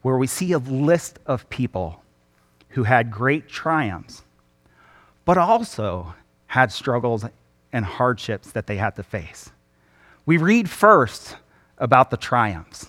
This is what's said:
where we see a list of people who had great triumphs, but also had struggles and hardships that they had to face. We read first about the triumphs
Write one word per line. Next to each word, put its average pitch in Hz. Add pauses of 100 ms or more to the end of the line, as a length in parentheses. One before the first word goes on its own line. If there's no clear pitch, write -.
where 131
we 131
see 180
a 160
list 139
of 127
people 92 (680)
who 127
had 117
great 131
triumphs, 139 (1000)
but 180
also 107 (320)
had 127
struggles 117 (480)
and 113
hardships 113
that 110
they 104
had 101
to 101
face. - (760)
We 170
read 196
first - (420)
about 131
the -
triumphs 104